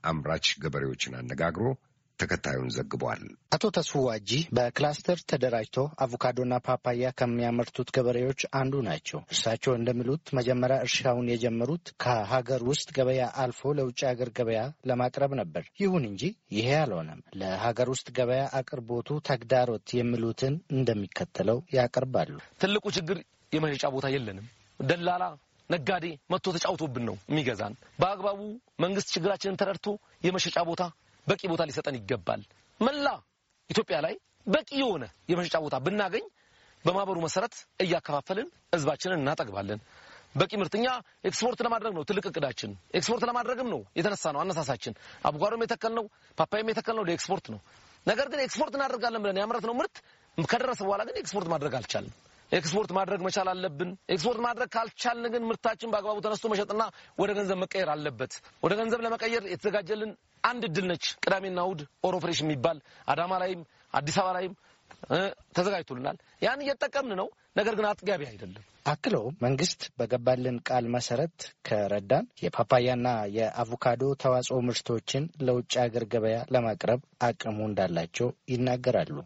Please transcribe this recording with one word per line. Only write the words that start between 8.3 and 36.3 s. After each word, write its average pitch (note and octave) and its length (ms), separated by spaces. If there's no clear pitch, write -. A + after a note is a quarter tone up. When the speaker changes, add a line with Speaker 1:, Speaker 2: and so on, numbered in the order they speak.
Speaker 2:
አንዱ C3+ 300
ናቸው። - 420
እርሳቸው - 500
እንደሚሉት A#2+ 500
መጀመሪያ B2+ 480
እርሻውን B2 460
የጀመሩት A#2+ 580
ከሀገር B2 640
ውስጥ C#3 280
ገበያ C3 320
አልፎ C3+ 380
ለውጭ C3 280
ሀገር B2 280
ገበያ A2+ 300
ለማቅረብ B2+ 500
ነበር። E2+ 300
ይሁን F#3 260
እንጂ G2+ 180
ይሄ A2 240
አልሆነም። E2 460
ለሀገር G2+ 580
ውስጥ - 220
ገበያ B2+ 300
አቅርቦቱ A#2+ 560
ተግዳሮት B2 720
የሚሉትን A#2+ 640
እንደሚከተለው A2+ 920
ያቀርባሉ። B2+ 600
Speaker 3:
ትልቁ G3+ 320
ችግር F#3 280
የመሸጫ D3+ 380
ቦታ C3+ 180
የለንም። A2 380
ደላላ F3 440
ነጋዴ E3+ 360
መጥቶ F3+ 260
ተጫውቶብን D#3 520
ነው G#2 200
የሚገዛን። A#2 500
በአግባቡ G3 440
መንግስት F#3+ 320
ችግራችንን F#3+ 480
ተረድቶ G3 280
የመሸጫ F3+ 400
ቦታ E3+ 200
በቂ - 220
ቦታ E3 160
ሊሰጠን D3 320
ይገባል። G#2 460
መላ C#4 260
ኢትዮጵያ F#3 280
ላይ D#3 160
በቂ B3+ 300
የሆነ G#3 280
የመሸጫ F3 320
ቦታ D3 220
ብናገኝ G3+ 460